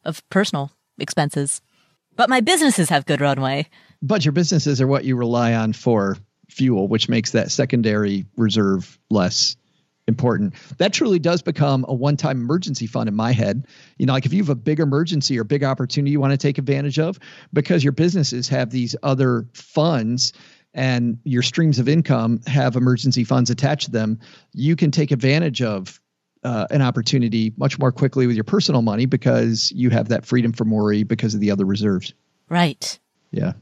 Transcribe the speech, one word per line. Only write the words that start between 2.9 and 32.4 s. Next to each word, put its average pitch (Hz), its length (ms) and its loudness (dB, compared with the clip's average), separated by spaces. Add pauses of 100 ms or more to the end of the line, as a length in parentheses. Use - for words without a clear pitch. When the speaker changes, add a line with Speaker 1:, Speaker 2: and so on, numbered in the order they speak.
Speaker 1:
good 143 140 0
runway. 139 480 0 (340)
Speaker 2:
But 160 220 0
your 151 80 2
businesses 151 480 0
are 131 80 2
what 139 160 0
you 131 140 0
rely 120 360 2
on 110 200 0
for 101 440 0 (320)
fuel, 113 380 0
which 110 220 0
makes 117 220 0
that 110 200 0
secondary 104 720 0 (120)
reserve 101 600 0 (120)
less - 480 0 (500)
important. 107 460 0 (240)
That 196 160 2
truly 202 260 2
does 170 220 0
become 143 460 0
a 131 60 -4
one-time 139 440 0
emergency 127 500 -4
fund 113 220 -4
in 101 40 -2
my 113 200 0
head. 107 340 -2 (300)
You - 80 0
know, 131 80 2
like, 131 120 0
if 120 60 0
you 196 100 2
have 156 80 0
a 139 60 2
big 151 240 -2
emergency 147 580 0
or 113 60 -2
big 143 220 0
opportunity 135 460 -2
you 147 100 0
wanna 135 160 2
take 143 200 0
advantage 139 400 -2
of, 165 220 -2 (320)
because 156 320 2
your 143 80 4
businesses 151 560 0
have 127 220 -2
these 120 340 -4
other 127 500 2
funds 131 800 -2 (420)
and 120 520 0
your 123 160 0
streams 156 360 2
of 123 120 0
income 117 580 2
have 131 300 2
emergency 127 480 2
funds 123 240 2
attached 139 380 -2
to - 40 -10
them, 110 260 -2 (360)
you 151 240 0
can 151 140 2
take 151 200 0
advantage 135 500 0
of, 101 380 -4 (440)
uh, 113 260 -4
an 143 120 2
opportunity 113 760 0
much 135 200 -2
more 131 140 2
quickly 131 360 0
with 117 100 0
your 107 80 -2
personal 151 360 2
money 113 240 0
because 117 680 0
you 123 160 0
have 113 180 2
that 113 180 -2
freedom 117 280 0
from 110 180 -2
worry 107 320 0
because 110 320 -2
of 101 60 -2
the 101 100 2
other 98 140 0
reserves. 101 480 -2 (340)